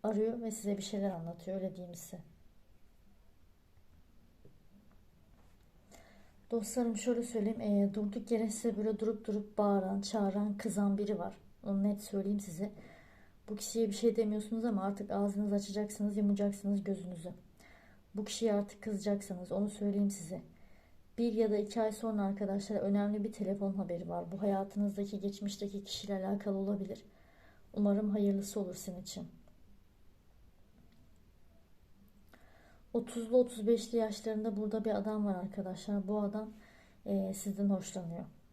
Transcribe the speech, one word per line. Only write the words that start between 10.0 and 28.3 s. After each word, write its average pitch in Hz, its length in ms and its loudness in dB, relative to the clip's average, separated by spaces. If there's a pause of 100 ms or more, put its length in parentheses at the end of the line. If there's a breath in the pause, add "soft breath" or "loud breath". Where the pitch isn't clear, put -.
çağıran, 208 560 0
kızan 202 420 2
biri 208 200 0
var. 196 180 -6 (260)
Onu 196 200 0
net 202 200 2
söyleyeyim 202 380 0
size. 180 320 -6 (760 loud breath)
Bu 214 80 -4
kişiye 226 320 0
bir 202 60 -2
şey 226 220 4
demiyorsunuz 214 480 0
ama 208 180 2
artık 202 280 -2
ağzınızı 202 440 2
açacaksınız, 202 640 -2
yumacaksınız 202 680 2
gözünüzü. 175 480 -6 (840 loud breath)
Bu 208 100 -4
kişiye 220 300 2
artık 202 280 -2
kızacaksınız, 202 680 -2
onu 202 180 2
söyleyeyim 202 400 2
size. 170 320 -8 (760 soft breath)
Bir 233 140 4
ya 214 180 4
da 208 60 4
iki 208 240 0
ay 220 120 4
sonra 214 300 0
arkadaşlar 196 540 0
önemli 202 480 2
bir 214 80 -2
telefon 196 400 -2
haberi 175 360 -2
var. 170 240 -4
Bu 196 100 -4
hayatınızdaki, 202 760 0
geçmişteki 202 640 -4
kişiyle 196 420 -4
alakalı 196 320 0
olabilir. 196 460 -2 (680 loud breath)
Umarım 208 380 4
hayırlısı 202 500 2